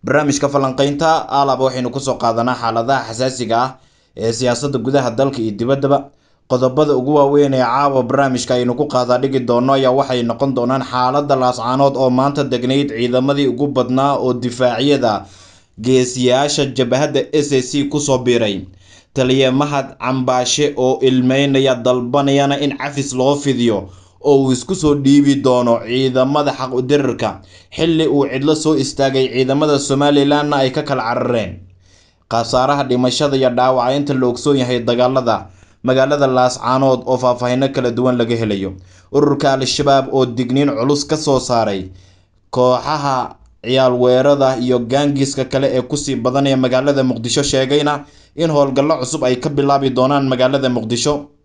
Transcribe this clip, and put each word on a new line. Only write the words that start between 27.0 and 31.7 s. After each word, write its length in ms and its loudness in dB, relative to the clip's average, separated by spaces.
xilli 320 0
uu 200 2
cidlo 280 0
soo 200 0
istaagay 560 0
ciidamada 480 0
Somalilandna 800 2
ay 140 2
ka 120 -4
kala 200 -4
carareen. 560 -2